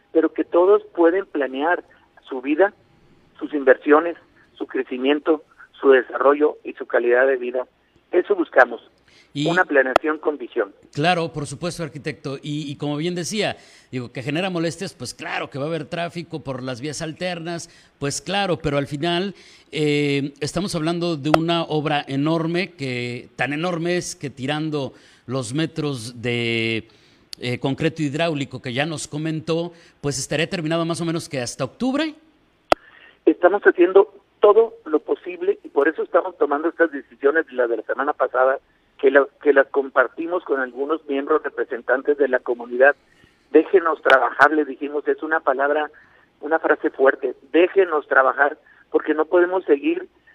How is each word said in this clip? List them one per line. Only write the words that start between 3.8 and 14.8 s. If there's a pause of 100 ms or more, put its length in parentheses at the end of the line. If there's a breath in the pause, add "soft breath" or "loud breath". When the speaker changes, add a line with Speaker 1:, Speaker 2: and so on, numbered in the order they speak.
Speaker 1:
su
crecimiento, (380 soft breath)
su
desarrollo
y
su
calidad
de
vida. (440)
Eso
buscamos, (440 soft breath)
Speaker 2:
Y
Speaker 1:
una
planeación
con
visión. (200)
Speaker 2:
Claro,
por
supuesto,
arquitecto.
Y,
y
como
bien
decía, (340 soft breath)
digo,
que
genera
molestias,